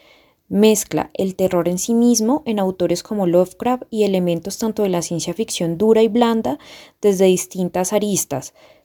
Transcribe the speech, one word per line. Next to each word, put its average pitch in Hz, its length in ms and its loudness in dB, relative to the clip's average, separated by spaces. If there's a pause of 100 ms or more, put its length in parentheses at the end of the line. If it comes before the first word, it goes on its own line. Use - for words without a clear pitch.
(520)
Mezcla 208 640 2
el 190 220 -4
terror 180 340 0
en 180 80 -2
sí 233 160 -4
mismo 233 540 2
en 220 100 -2
autores 185 460 -2
como 202 240 -2
Lovecraft 185 640 0
y 214 120 0
elementos 180 540 -2
tanto 220 240 -4
de 202 80 0
la 175 140 -2
ciencia 170 320 -6
ficción 170 420 -4
dura 220 240 4
y 226 60 4
blanda 233 500 0 (440)
desde 196 240 2
distintas 185 680 0
aristas, 202 600 -4 (300)